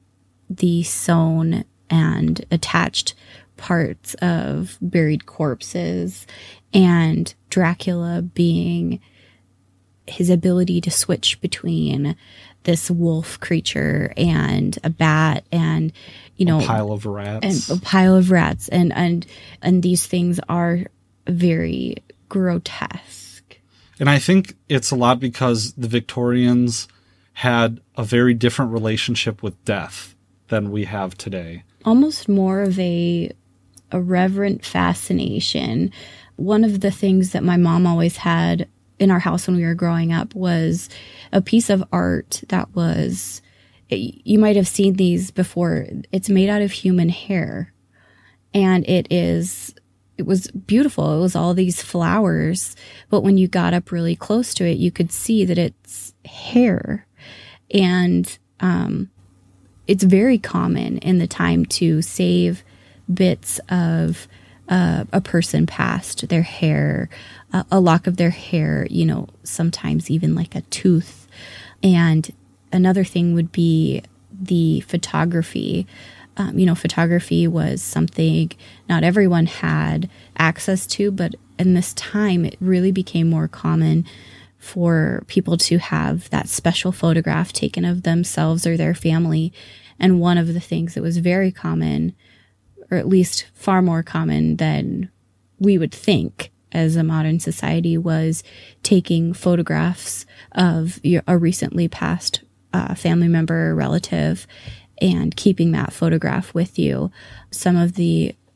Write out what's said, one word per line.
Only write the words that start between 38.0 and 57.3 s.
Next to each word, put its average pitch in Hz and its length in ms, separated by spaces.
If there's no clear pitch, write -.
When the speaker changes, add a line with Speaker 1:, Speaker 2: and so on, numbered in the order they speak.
Speaker 1:
had 170 500
in 196 140
our 180 80
house 175 260
when 180 120
we 170 80
were 165 100
growing 170 380
up - 200
was 170 560
a 196 80
piece 220 280
of 190 220
art 175 560
that - 280
was, 165 680
you - 500
might 214 160
have 190 140
seen 196 240
these 185 380
before. 175 540
It's 190 160
made 196 200
out 208 120
of 196 100
human 175 380
hair. - 640
And 185 360
it 180 220
is, 170 640
it 165 80
was 190 260
beautiful. 190 640
It 165 40
was 180 140
all 170 180
these 180 300
flowers. 170 920
But 202 120
when 196 160
you 185 100
got 175 260
up 180 180
really 170 240
close 226 400
to 185 100
it, 170 120
you 175 140
could 170 200
see 214 340
that 175 120
it's - 560
hair. - 800